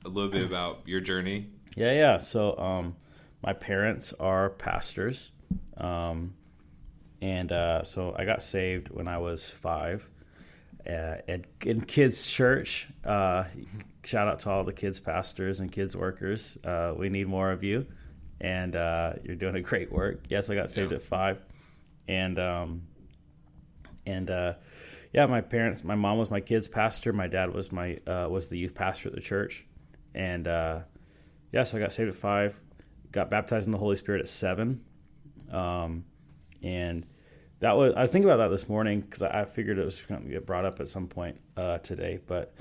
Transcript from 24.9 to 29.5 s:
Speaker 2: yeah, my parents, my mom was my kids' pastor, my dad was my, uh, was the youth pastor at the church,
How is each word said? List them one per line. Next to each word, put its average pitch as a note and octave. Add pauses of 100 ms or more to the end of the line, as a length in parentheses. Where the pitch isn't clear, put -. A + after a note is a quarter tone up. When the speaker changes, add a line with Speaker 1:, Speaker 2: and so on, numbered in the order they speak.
Speaker 2:
yeah, D3
my B2
parents, A2+
my F#2
mom G#2
was A2
my G2+
kids' A2
pastor, A2
my F#2+
dad F#2
was F#2
my, F2+
uh, F2+
was F#2
the F2+
youth F2
pastor F#2+
at -
the -
church, - (500)